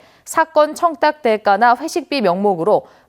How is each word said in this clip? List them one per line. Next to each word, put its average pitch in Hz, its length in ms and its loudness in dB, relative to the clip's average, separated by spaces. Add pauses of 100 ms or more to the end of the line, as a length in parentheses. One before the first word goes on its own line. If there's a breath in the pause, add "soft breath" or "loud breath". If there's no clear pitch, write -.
(240 soft breath)
사건 311 500 0
청탁 302 480 -2
대가나 220 540 2
회식비 294 460 -6
명목으로 185 680 0 (220 soft breath)